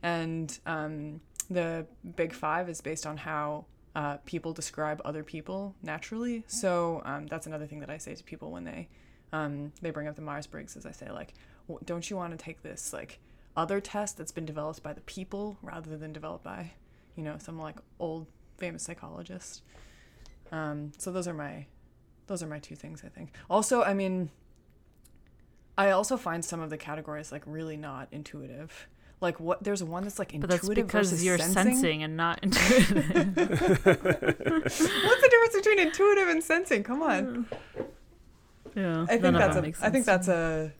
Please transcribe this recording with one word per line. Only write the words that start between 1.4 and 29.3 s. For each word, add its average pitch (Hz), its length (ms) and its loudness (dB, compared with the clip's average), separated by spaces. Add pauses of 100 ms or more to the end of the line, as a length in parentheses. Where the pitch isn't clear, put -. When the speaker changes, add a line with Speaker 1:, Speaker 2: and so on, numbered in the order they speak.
Speaker 1:
the 165 360 -2 (300)
Big 165 160 -2
Five 165 360 -4
is 160 120 -10
based 156 260 -8
on 151 100 -8
how, 151 480 -6 (300)
uh, 147 320 -4
people 160 260 -6
describe 151 520 -4
other 151 200 -6
people 190 580 -8
naturally. 220 640 -6
So, 175 580 0
um, 147 220 -8
that's 156 200 -8
another 151 200 -8
thing 151 140 -14
that 143 100 -12
I 156 80 -10
say 135 160 -12
to - 80 -18
people 156 300 -14
when 170 120 -10
they, 165 240 -12 (440)
um, 147 400 -6 (100)
they 170 80 -6
bring 151 160 -8
up 151 80 -8
the 160 80 -14
Myers-Briggs 151 540 -10
is - 100 -16
I 147 60 -14
say, - 180 -16
like, - 240 -12 (340)
"W-, - 160 -12
don't 170 240 -8
you 208 80 -6
wanna 170 200 -8
take - 260 -16
this, - 300 -12
like, - 260 -12 (380)
other 170 240 0
test 202 360 -6
that's 156 140 -12
been 160 160 -8
developed 151 360 -8
by 147 100 -10
the - 100 -14
people 202 600 -8
rather 160 340 -12
than 156 160 -12
developed 156 320 -10
by, 165 280 -12 (440)
you 160 80 -8
know, 151 140 -8
some, 165 200 -12
like, 156 200 -10 (200)
old 160 280 -6 (300)
famous 165 280 -8
psychologist?" 170 760 -14 (920)
Um, 147 440 -6
so - 140 -8
those 180 160 -4
are 175 80 -6
my, 147 320 -10 (600)
those 180 160 -6
are 165 40 -8
my 151 140 -10
two 147 160 -16
things, 156 280 -16
I 180 40 -16
think. - 220 -16 (200)
Also, 214 320 6
I 196 120 4
mean, 185 360 0 (1500)
I 196 140 6
also 208 260 4
find 170 280 -4
some 165 160 -6
of 160 100 -6
the 156 80 -6
categories, 151 540 -10
like, 147 140 -10
really 156 300 -8
not 135 360 -10
intuitive. 143 760 -14 (320)
Like, 175 200 -2